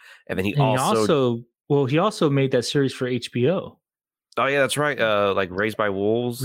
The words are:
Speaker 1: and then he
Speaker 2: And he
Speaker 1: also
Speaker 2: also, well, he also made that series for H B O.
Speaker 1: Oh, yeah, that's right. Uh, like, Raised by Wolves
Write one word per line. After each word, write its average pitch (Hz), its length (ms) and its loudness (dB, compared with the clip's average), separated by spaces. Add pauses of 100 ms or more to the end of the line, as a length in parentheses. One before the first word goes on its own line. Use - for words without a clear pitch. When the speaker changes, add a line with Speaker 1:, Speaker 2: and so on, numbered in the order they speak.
(280)
Speaker 1:
and 90 120 -4
then 95 60 -2
he 101 100 -2
Speaker 2:
And 143 120 2
he 110 80 2
Speaker 1:
also 131 320 2
Speaker 2:
also, 123 360 0 (260)
well, 143 160 2
he 135 120 0
also 175 320 2
made 135 220 2
that 123 140 2
series 135 280 0
for 127 140 -6
H 123 240 -6
B 123 180 0
O. - 300 -6 (580)
Speaker 1:
Oh, 120 80 0
yeah, 139 160 2
that's 127 160 0
right. 143 220 -2
Uh, 101 360 2
like, 95 160 0
Raised 104 260 -2
by 104 120 0
Wolves 113 560 -2